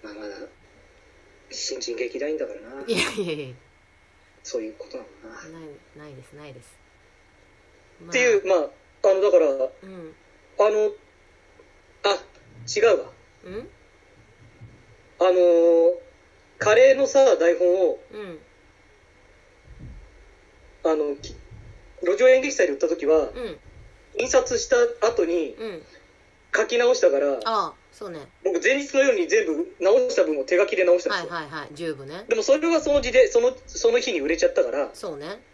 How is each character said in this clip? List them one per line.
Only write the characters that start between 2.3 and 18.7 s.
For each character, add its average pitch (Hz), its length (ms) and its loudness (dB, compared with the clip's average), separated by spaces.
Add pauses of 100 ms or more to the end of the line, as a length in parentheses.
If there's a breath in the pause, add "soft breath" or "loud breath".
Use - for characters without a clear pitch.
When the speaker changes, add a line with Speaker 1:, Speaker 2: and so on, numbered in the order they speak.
Speaker 1:
だ 143 80 -6
か - 80 -14
ら - 220 -18
な。 - 100 -14
Speaker 2:
い 233 60 -6
や 202 60 -2 (140)
い 202 160 -6
や 160 60 -6
い 143 160 -10
や。 123 60 -18 (880)
Speaker 1:
そ - 160 -10
う - 20 -8
い 110 80 -12
う 110 80 -18
こ - 140 -18
と 135 60 -16
な 120 60 -14
の - 60 -20 (260)
か - 120 -20
な。 165 120 -20
Speaker 2:
な 160 60 -20
い、 151 40 -18 (280)
な 147 100 -20
い 143 80 -20
で 131 80 -20
す、 - 100 -20
な 147 140 -20
い 135 60 -20
で 120 80 -20
す。 - 60 -20 (1400)
Speaker 1:
っ - 20 -12
て 247 80 0
い 240 180 2
う、 190 80 -2
Speaker 2:
ま 190 120 2
あ。 - 20 2
Speaker 1:
ま 147 60 -2
あ、 - 440 -4
あ 196 60 4
の、 190 60 -2
だ - 100 2
か 175 80 -2
ら、 160 80 2
Speaker 2:
う - 0 -
ん。 160 680 -8 (440)
Speaker 1:
あ 208 100 4
の、 214 220 0 (1120)
あ、 202 200 0 (440)
違 - 120 -4 (140)
う - 80 0
わ。 - 100 -14 (320)
Speaker 2:
う - 60 -20
ん？ 233 200 -14 (1500)
Speaker 1:
あ 175 40 2
の 180 80 4
ー、 170 600 6 (680)
カ 214 160 4
レ 262 180 8
ー - 20 6
の 269 120 0
さ、 269 300 6
台 170 200 4
本 180 320 2
を、 - 100 -4 (140)
Speaker 2:
う 208 40 -16
ん。 180 220 -14 (2500)